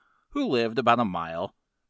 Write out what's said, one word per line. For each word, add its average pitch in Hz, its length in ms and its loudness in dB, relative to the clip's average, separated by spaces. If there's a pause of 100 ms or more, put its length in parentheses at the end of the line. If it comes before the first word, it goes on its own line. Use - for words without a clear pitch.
(300)
who 285 160 -4
lived 117 320 0
about 120 220 4
a 117 40 2
mile 85 500 -6 (360)